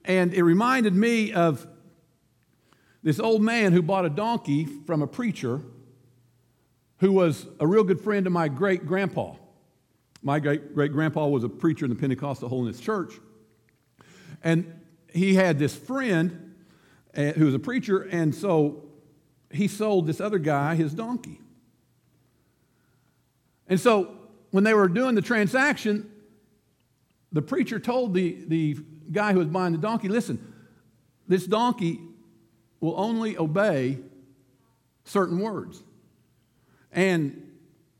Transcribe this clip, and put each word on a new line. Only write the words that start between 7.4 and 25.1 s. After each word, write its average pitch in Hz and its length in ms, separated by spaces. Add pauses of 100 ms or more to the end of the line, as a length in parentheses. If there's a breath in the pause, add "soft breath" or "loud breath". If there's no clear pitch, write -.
a 147 80
real 214 160
good 185 180
friend 202 260
of 180 60
my 170 140
great-grandpa. 165 840 (880)
My 143 180
great, 147 360
great-grandpa 151 520
was 139 180
a 117 40
preacher 160 360
in 131 40
the 117 60
Pentecostal 135 540
Holiness 123 300
Church. 208 340 (1300 loud breath)
And 165 380 (260)
he 190 280
had 185 220
this 139 180
friend, 208 800 (600 soft breath)
uh, 143 160
who 156 140
was 135 80
a 135 60
preacher, 208 420
and 165 340
so 156 480 (640)
he 180 200
sold 208 360
this 156 140
other 208 180
guy 147 380
his 156 180
donkey. 226 460 (2250)
And 185 120
so 208 380 (340)
when 196 140
they 220 80
were 202 160
doing 240 260